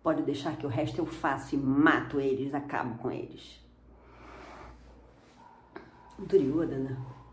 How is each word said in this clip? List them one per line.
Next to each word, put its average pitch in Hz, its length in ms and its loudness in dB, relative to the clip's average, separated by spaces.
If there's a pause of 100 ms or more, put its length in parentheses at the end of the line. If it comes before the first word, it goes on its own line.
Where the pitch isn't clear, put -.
Pode 160 220 2
deixar 143 340 -2
que - 80 -6
o 135 40 -2
resto 151 280 0
eu 165 80 2
faço 139 480 -2
e 139 60 2
mato 139 600 4
eles, 135 360 0
acabo 123 420 -4
com 120 140 -4
eles. - 520 -12 (2500)
Duryodhana. 139 1000 2 (140)